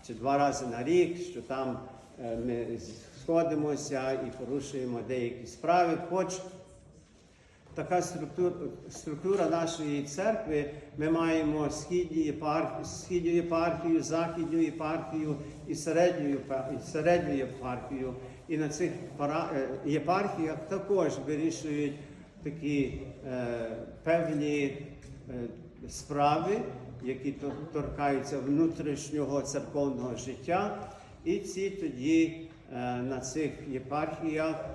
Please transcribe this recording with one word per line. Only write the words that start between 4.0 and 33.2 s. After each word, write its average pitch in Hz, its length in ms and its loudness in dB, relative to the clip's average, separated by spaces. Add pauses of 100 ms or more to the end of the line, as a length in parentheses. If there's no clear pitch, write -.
і 131 280 -2
порушуємо 127 680 -4
деякі 120 400 -4
справи. 170 500 4 (120)
Хоч - 300 0 (1400)
така 170 260 2
структура, 170 500 0 (380)
структура 170 600 0
нашої 156 540 0
церкви, 156 640 0 (320)
ми 151 120 2
маємо 160 600 4
східні 165 480 0
єпарх-, 151 680 0
східню 175 460 0
єпархію, 165 720 4
західню 165 560 0
єпархію 156 760 0 (320)
і 151 80 -2
середню 165 540 4
єпар-, 135 480 -2
і - 140 -8
середню 156 440 4
єпархію. 127 760 -4 (340)
І 156 100 0
на 151 120 2
цих 165 220 0 (260)
пара-, 151 380 0
е, 131 140 0 (160)
єпархіях 156 720 2 (120)
також 185 420 2 (160)
вирішують 151 680 0 (500)
такі, 143 580 0 (260)
е, 117 440 -2 (320)
певні, 147 720 2 (520)
е, 123 40 -8 (560)
справи, 160 720 4 (420)
які 135 280 -2
тор-, 143 420 -6
торкаються 143 680 0
внутрішнього 143 1000 2
церковного 131 720 -2
життя. - 760 -2 (340)
І 190 160 2
ці 190 300 -4
тоді, 156 800 2 (240)
е, 123 240 -2
на 127 220 -2
цих 156 320 -2 (200)